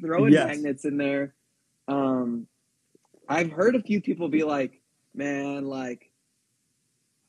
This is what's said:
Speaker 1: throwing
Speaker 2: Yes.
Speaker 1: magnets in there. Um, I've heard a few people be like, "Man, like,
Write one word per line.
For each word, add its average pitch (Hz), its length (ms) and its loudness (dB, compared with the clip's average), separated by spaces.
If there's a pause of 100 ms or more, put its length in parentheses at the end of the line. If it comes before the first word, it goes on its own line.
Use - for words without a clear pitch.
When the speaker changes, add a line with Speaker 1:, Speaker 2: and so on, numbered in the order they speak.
Speaker 1:
throwing 160 320 6
Speaker 2:
Yes. 143 140 6
Speaker 1:
magnets 147 360 -4
in 143 140 -4
there. 139 380 -2 (520)
Um, 127 600 -2 (840)
I've 165 220 0
heard 196 240 2
a 220 80 0
few 208 180 0
people 165 280 -2
be 156 140 2
like, 143 380 -2 (320)
"Man, 139 520 -6
like, 131 460 -10 (1160)